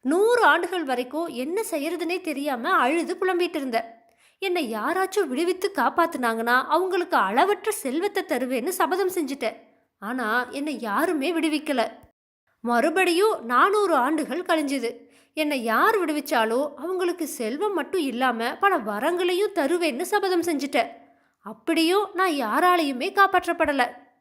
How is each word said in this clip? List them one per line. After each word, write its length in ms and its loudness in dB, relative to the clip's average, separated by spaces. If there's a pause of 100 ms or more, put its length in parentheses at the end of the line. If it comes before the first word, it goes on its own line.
நூறு 420 4
ஆண்டுகள் 400 2
வரைக்கும் 440 -4
என்ன 340 -4 (100)
செய்யறதுனே 500 -4
தெரியாம 500 -4
அழுது 440 2
புலம்பிட்டு 400 0
இருந்த. 480 -4 (360)
என்னை 340 -2
யாராச்சும் 540 0
விடுவித்து 480 -2
காப்பாத்துனாங்கன்னா 880 0
அவங்களுக்கு 540 0
அளவற்ற 540 2
செல்வத்தை 520 -2
தருவேன்னு 440 -2
சபதம் 440 0
செஞ்சுட்டேன். 440 -4 (440)
ஆனா 500 -2
என்னை 300 -6
யாருமே 540 0
விடுவிக்கல. 580 0 (720)
மறுபடியும் 840 2
நானூறு 500 4
ஆண்டுகள் 460 0
கழிஞ்சுது. 680 -2 (240)
என்னை 300 -2
யார் 420 2
விடுவிச்சாலோ 720 0
அவங்களுக்கு 520 -4
செல்வம் 460 -4
மட்டும் 280 -2
இல்லாம 560 -2
பல 200 2
வரங்களையும் 800 -2
தருவேன்னு 460 0
சபதம் 400 0
செஞ்சுட்டேன். 580 -2 (440)
அப்படியும் 680 0
நான் 180 0
யாராலையுமே 840 0
காப்பாற்றப்படல. 800 2 (280)